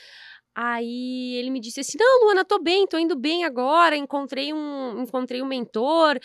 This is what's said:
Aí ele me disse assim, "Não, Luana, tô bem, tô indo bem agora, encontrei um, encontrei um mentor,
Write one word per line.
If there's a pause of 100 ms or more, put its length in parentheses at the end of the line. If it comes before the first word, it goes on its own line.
(560)
Aí
ele
me
disse
assim,
"Não,
Luana,
tô
bem,
tô
indo
bem
agora,
encontrei
um,
encontrei
um
mentor,